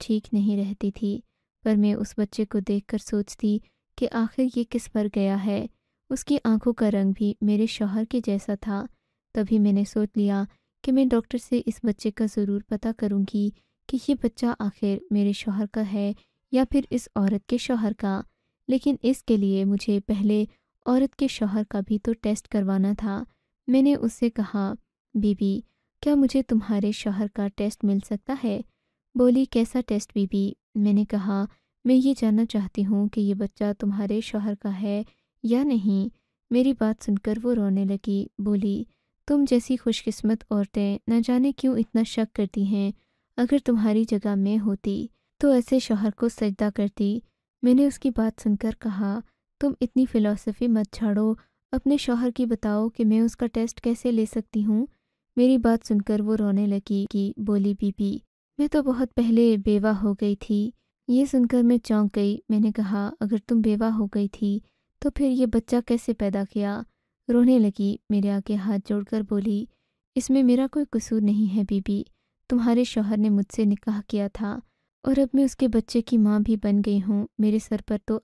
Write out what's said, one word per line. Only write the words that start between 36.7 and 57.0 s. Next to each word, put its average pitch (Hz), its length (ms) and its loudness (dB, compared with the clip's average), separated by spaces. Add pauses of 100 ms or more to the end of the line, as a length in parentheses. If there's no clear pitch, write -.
बात 220 300 -2
सुनकर 214 360 -2
वो 240 140 -2
रोने 196 320 0
लगी। 196 460 -4 (100)
बोली, 202 460 -2 (420)
"तुम 294 160 4
जैसी 254 320 0
खुशकिस्मत 226 760 -2
औरतें 202 480 -2 (120)
न 233 120 2
जाने 254 300 2
क्यों 262 260 0
इतना 226 240 0
शक 220 320 -2
करती 202 300 -2
हैं। 202 280 0 (440)
अगर 247 220 2
तुम्हारी 220 460 2
जगह 208 320 -2
मैं 202 220 2
होती 202 520 -4 (300)
तो 285 140 6
ऐसे 254 260 2
शौहर 214 300 0
को 233 180 -2
सजदा 208 420 -2
करती।" 202 520 -2 (420)
मैंने 254 220 6
उसकी 269 240 -2
बात 220 300 -2
सुनकर 220 340 -2
कहा, 202 480 -4 (380)
"तुम 277 220 0
इतनी 254 240 0
फिलॉसफी 214 600 -2
मत 220 280 0
झाड़ो, 220 440 0 (340)
अपने 269 260 0
शौहर 247 320 0
की 240 160 -2
बताओ 214 420 -2
कि 233 160 -2
मैं 220 160 4
उसका 233 260 0
टेस्ट 226 340 -6
कैसे 233 300 -2
ले 220 160 0
सकती 214 360 -4
हूँ?" 214 260 0 (500)
मेरी 254 200 6
बात 226 260 2
सुनकर 208 380 0
वो 214 120 0
रोने 208 320 0
लगी 202 440 -2